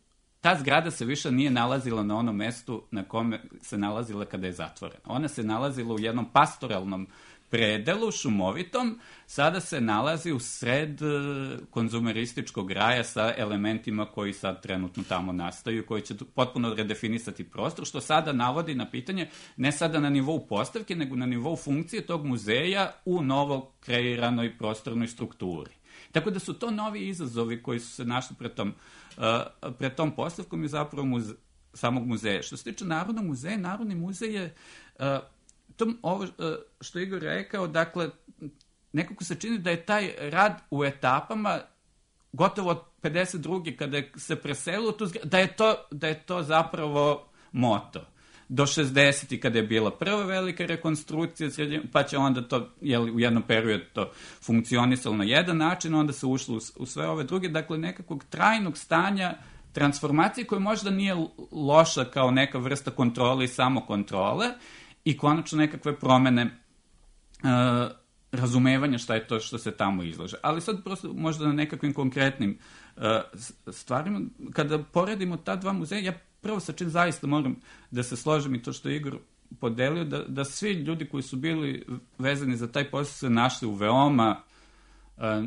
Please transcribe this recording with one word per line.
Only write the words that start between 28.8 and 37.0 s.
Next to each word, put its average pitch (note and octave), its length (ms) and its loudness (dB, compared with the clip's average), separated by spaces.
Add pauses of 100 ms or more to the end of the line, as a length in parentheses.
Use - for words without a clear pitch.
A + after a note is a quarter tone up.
e, A2+ 240 2 (360)
pred C3 160 -4
tom D#3 160 0
postavkom E3 540 -6
i D3 40 -4
zapravo D3 380 -4
muze-, A#2 280 0 (400)
samog B2 320 -2
muzeja. G#2+ 360 -2
Što - 140 -12
se - 80 -16
tiče - 200 -10
Narodnog F#3+ 400 -4
muzeja, D#3 320 -6
Narodni G3+ 380 -6
muzej F#3+ 400 -6
je, F#3 200 -6 (440)
e, C#3 200 -2 (600)
to, A3+ 60 2 (160)
ovo, F#3+ 220 -2
e, F3 40 -6 (520)
što - 180 -10
Igor F#3+ 240 -4